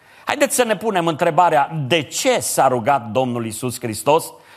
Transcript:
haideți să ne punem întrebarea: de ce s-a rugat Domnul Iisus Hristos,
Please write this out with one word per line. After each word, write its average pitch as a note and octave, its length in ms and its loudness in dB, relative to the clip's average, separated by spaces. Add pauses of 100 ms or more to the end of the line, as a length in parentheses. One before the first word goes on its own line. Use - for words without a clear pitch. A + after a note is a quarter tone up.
(260)
haideți - 300 0
să B3+ 80 2
ne A3 140 0
punem F#3+ 300 0
întrebarea: D#3+ 800 2
de D#3+ 140 2
ce A#3+ 380 -2
s-a C#3 280 0
rugat B2+ 380 0
Domnul A#2+ 400 -2
Iisus A#2 340 -8
Hristos, C#3+ 540 0 (240)